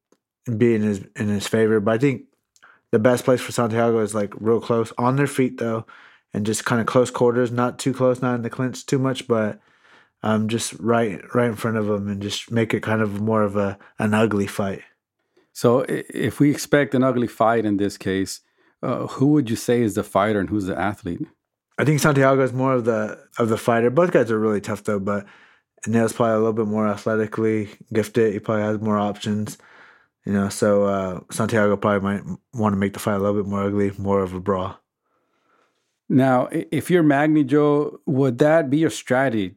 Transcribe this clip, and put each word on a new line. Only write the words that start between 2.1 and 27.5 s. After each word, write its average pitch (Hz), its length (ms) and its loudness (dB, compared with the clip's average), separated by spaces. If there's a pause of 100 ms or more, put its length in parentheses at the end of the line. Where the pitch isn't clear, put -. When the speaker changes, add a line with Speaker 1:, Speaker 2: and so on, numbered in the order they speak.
Speaker 1:
the 117 80 4
best 123 260 2
place 127 160 4
for - 100 -10
Santiago 113 480 0
is, 107 160 -2
like, 104 240 -4
real 110 200 2
close, 113 380 -2
on 123 180 2
their 143 120 0
feet, 127 300 -2
though, 113 280 -4 (480)
and 104 120 -4
just 107 200 -4
kinda 117 200 0
close 123 260 2
quarters, 120 400 0
not 120 260 -2
too 131 160 -2
close, 127 280 0
not 123 140 0
in 120 60 -4
the 113 80 -6
clinch 127 360 -6
too 139 140 -2
much, 131 280 -4
but, 110 320 0 (640)
um, 110 240 0
just 110 260 -4
right, 113 480 -2 (120)
right 120 160 2
in 107 60 -6
front 113 220 -4
of 107 120 -2
him 101 180 -2
and 101 140 -6
just 101 300 -8
make 113 220 0
it 110 80 0
kind 110 200 0
of 101 200 -2
more 110 220 2
of 101 120 -2
a, 98 220 -2 (220)
an 107 140 0
ugly 104 340 2
fight. 98 340 -6 (720)
Speaker 2:
So 123 300 2
i-, - 260 -4
if - 300 -2
we 147 120 4
expect 139 440 0
an 127 80 2
ugly 123 240 0
fight 113 380 2
in 104 120 0
this 98 200 -2
case, 95 440 -4 (420)
uh, 127 240 -4
who 131 200 0
would 147 220 2
you 113 60 -2
say 123 260 0
is 104 140 0
the 104 80 0
fighter 104 360 2
and 87 100 -2
who's 101 160 -2
the 82 120 -4
athlete? 92 440 -6 (560)
Speaker 1:
I 120 80 0
think 147 140 2
Santiago 135 440 4
is 123 100 0
more 131 200 0
of 120 120 0
the, 110 340 -2 (180)
of 117 120 2
the 110 80 2
fighter. 117 320 2
Both 170 220 2
guys 120 200 2
are 110 80 0
really 107 220 0
tough, 101 220 -6
though, 104 160 -2
but 101 260 -4 (640)
Neil's 113 260 2
probably 113 220 2
a - 20 2
little 110 160 2
bit 110 140 -2
more 107 200 0
athletically 110 800 -2 (220)